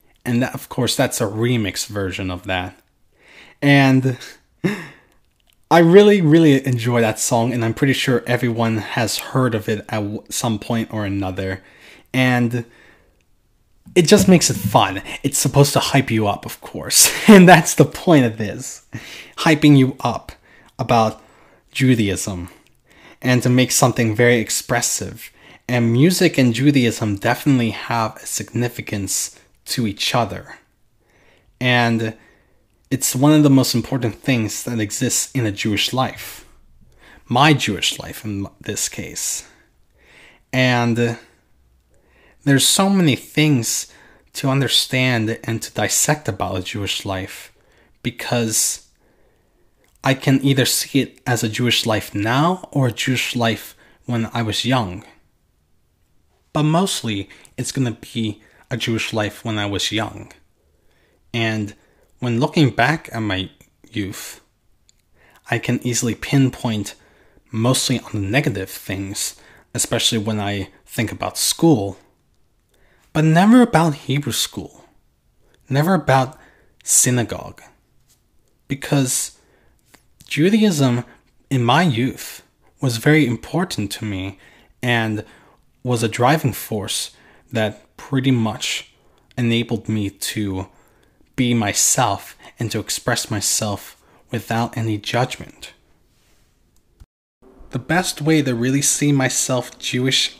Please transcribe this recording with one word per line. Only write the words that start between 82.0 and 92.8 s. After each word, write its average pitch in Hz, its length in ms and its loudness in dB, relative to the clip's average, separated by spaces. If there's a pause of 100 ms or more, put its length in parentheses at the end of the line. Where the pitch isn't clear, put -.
was 123 160 -2
very 151 300 4
important 120 640 -4
to - 120 -12
me 98 340 -8 (440)
and 113 420 -2 (580)
was 123 200 -2
a 117 60 0
driving 127 440 2
force - 600 -8 (400)
that 107 440 -4
pretty 135 360 -2
much - 600 -4 (460)
enabled 117 500 -2
me 104 220 -4
to 95 560 -6 (680)
be 120 180 0
myself 104 800 -2 (220)
and 113 140 -6
to 110 80 -4